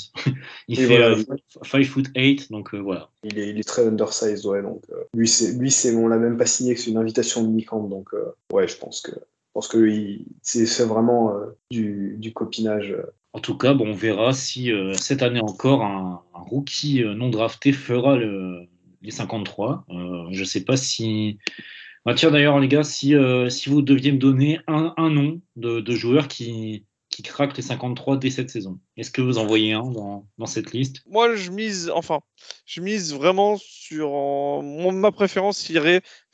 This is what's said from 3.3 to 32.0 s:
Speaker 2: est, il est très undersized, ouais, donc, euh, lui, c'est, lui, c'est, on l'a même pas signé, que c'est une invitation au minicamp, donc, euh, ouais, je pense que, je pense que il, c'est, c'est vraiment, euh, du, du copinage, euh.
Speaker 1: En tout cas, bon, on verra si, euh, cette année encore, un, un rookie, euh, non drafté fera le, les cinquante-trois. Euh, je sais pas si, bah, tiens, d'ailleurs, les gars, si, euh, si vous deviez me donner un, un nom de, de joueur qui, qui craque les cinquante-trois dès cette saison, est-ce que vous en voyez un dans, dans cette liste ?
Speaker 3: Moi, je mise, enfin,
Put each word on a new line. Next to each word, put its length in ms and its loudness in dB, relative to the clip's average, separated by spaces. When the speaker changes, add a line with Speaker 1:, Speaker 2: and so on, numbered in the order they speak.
Speaker 2:
est, 100 -4
il 80 -6
est 100 -4
très 200 2
undersized, 580 0
ouais, 160 0
donc, 300 -10
euh, 60 -12
lui, 120 4
c'est, 300 2
lui, 140 2
c'est, 240 2
on 120 4
l'a 120 4
même 180 2
pas 80 2
signé, 300 0
que 60 -6
c'est 100 -4
une 60 0
invitation 440 -2
au 40 2
minicamp, 420 -2
donc, 260 -10
euh, 120 -4
ouais, 140 4
je 100 -10
pense 240 -12
que, 80 -12
je 460 -18
pense 120 -4
que 200 6
il, 380 -2
c'est, 240 0
c'est 180 2
vraiment, 480 2
euh, 240 -8
du, 480 -4
du 120 -10
copinage, 600 -4
euh. 200 -8
Speaker 1:
En 60 -12
tout 180 -6
cas, 160 4
bon, 180 2
on 20 -6
verra 400 0
si, 400 -4
euh, 180 -2
cette 300 -2
année 180 0
encore, 440 2
un, 380 -4
un 80 -18
rookie, 600 -2
euh, 120 -2
non 160 -2
drafté 420 0
fera 460 2
le, 500 -6
les 100 -14
cinquante-trois. 800 -6
Euh, 420 -8
je 120 -6
sais 220 -4
pas 100 2
si, 640 -2
bah, 80 2
tiens, 160 4
d'ailleurs, 300 6
les 80 4
gars, 160 4
si, 320 2
euh, 320 6
si 220 -4
vous 120 6
deviez 300 4
me 60 4
donner 500 4
un, 300 0
un 120 2
nom 300 2
de, 240 -2
de 160 -2
joueur 320 2
qui, 560 -8
qui 140 -10
craque 320 -4
les 80 -8
cinquante-trois 540 -4
dès 140 -2
cette 180 -6
saison, 300 -10
est-ce 140 -12
que 100 -2
vous 160 0
en 80 0
voyez 260 2
un 180 -4
dans, 380 -10
dans 80 -8
cette 280 -6
liste ? 360 -4
Speaker 3:
Moi, 280 2
je 140 -8
mise, 440 -6
enfin, 240 -2